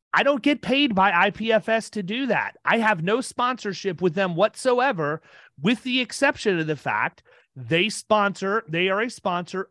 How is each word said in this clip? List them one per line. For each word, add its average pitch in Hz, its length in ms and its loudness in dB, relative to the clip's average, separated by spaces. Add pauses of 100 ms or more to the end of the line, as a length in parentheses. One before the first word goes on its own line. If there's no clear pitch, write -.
(140)
I 175 100 4
don't 277 180 2
get 294 200 2
paid 262 340 2
by 196 180 4
I 190 180 4
P 220 200 -4
F 220 160 2
S 220 220 0
to 214 120 -8
do 226 260 -4
that. 135 360 -2
I 196 140 2
have 214 260 2
no 208 160 2
sponsorship 208 800 -4
with 175 120 2
them 180 240 0
whatsoever, 214 840 0 (400)
with 220 220 2
the 254 160 0
exception 247 580 0
of 160 100 -2
the 151 100 -2
fact 123 460 -4 (340)
they 160 320 0
sponsor, 202 800 0
they 170 180 0
are 196 140 0
a 247 80 -4
sponsor 185 600 -6